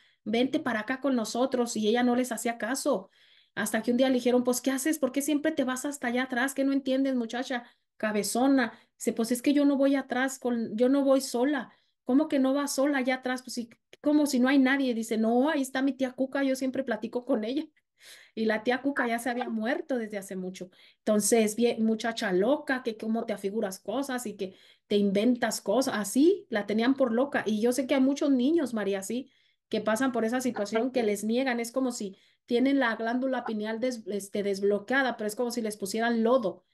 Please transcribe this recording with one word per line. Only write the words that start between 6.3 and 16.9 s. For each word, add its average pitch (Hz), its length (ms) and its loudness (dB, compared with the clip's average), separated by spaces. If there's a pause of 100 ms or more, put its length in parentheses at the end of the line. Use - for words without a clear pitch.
¿Qué 269 120 0
no 277 80 0
entiendes, 269 420 0
muchacha 240 480 -4 (340)
cabezona?". 226 760 0 (240)
Dice, 220 160 -2
"Pues 233 180 -2
es 240 100 -2
que 285 120 2
yo 285 120 4
no 285 120 4
voy 277 180 4
atrás, 262 440 -2
con, 233 380 -4
yo 247 120 4
no 277 160 4
voy 269 160 6
sola". 262 500 -2 (320)
"¿Cómo 285 240 2
que 294 120 0
no 262 140 2
vas 277 220 -2
sola 277 240 2
allá 254 160 0
atrás?". 254 280 -4
"Pues 233 120 -14
sí, 233 140 -8 (320)
como 294 240 4
si 269 160 2
no 254 80 4
hay 285 100 6
nadie". 262 340 4
Dice, 226 240 -4
"No, 233 320 4
ahí 302 120 0
está 262 200 -4
mi 269 120 0
tía 254 200 -4
Cuca, 269 300 -2
yo 262 140 2
siempre 262 260 -4
platico 233 420 -6